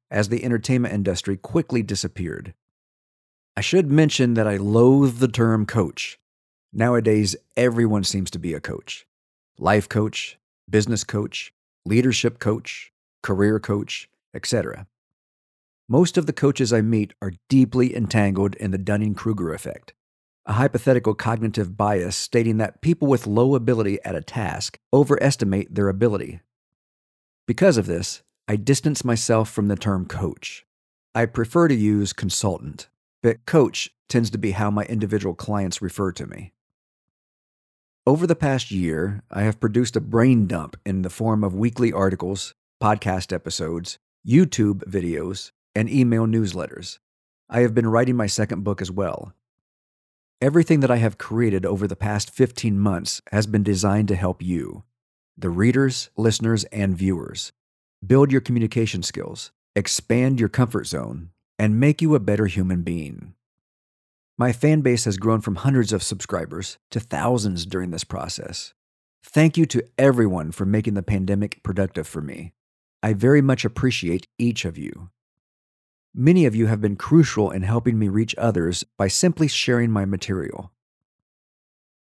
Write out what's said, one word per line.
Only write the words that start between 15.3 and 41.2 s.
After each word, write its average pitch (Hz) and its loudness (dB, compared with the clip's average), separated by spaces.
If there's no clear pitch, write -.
Most 151 4
of 156 0
the 151 -4
coaches 139 0
I 113 4
meet 110 0
are 95 -6
deeply 127 4
entangled 101 0
in 98 -4
the 95 -2
Dunning-Kruger 101 -2
effect, - -14
a 104 -4
hypothetical 123 2
cognitive 107 -4
bias 101 0
stating 113 0
that 110 -4
people 165 0
with 127 2
low 120 4
ability 113 0
at 92 -6
a - -4
task - -8
overestimate 131 2
their 101 2
ability. 98 -2
Because 156 4
of 92 0
this, 90 -6
I 107 0
distance 135 0
myself 113 0
from 101 -2
the 98 0
term 92 -2
coach. - -8
I 113 0
prefer 120 2
to 139 4
use 104 2
consultant, - -6
but 117 0
coach - 2
tends 117 0
to 110 -8
be 104 -4
how 104 -2
my 104 -2
individual 101 -2
clients 101 -4
refer 95 -4
to - -12
me. - -16
Over 160 2
the 165 2
past 135 -2
year, 92 -2
I 101 -2
have 107 0
produced 117 0
a - 0
brain 117 4
dump 80 -6
in 95 -2
the 92 -4
form 110 -2